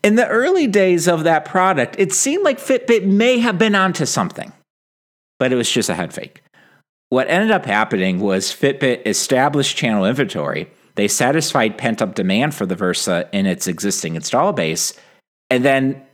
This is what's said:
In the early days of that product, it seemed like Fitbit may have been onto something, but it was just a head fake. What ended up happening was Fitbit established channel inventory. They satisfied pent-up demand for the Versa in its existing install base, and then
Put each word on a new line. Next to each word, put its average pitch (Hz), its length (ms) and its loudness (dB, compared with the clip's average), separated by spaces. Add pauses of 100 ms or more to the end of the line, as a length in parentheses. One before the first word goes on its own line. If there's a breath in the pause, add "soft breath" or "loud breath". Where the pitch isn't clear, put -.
In 208 140 4
the 240 100 4
early 294 400 2
days 185 400 2
of 170 160 2
that 160 220 2
product, 185 540 0
it 190 140 0
seemed 339 320 0
like 285 140 2
Fitbit 233 480 0
may 226 320 4
have 226 200 0
been 208 180 2
onto 185 300 0
something, - 460 -4 (880)
but 127 140 2
it 131 40 2
was 117 140 0
just - 180 0
a 95 60 -2
head 85 180 -6
fake. - 300 -16 (680 soft breath)
What 127 200 0
ended 214 220 2
up 185 120 0
happening 98 540 0
was 95 320 0
Fitbit 135 560 -2
established 135 680 0
channel 107 280 0
inventory. 95 640 -2 (280 soft breath)
They 104 120 0
satisfied 135 680 0
pent-up 110 380 -4
demand 101 400 0
for 104 100 -4
the 92 100 -4
Versa 87 560 -2
in 98 140 -2
its 92 240 -2
existing 85 480 -4
install 139 360 0
base, - 420 -4 (560 soft breath)
and 127 120 2
then 135 400 0 (120)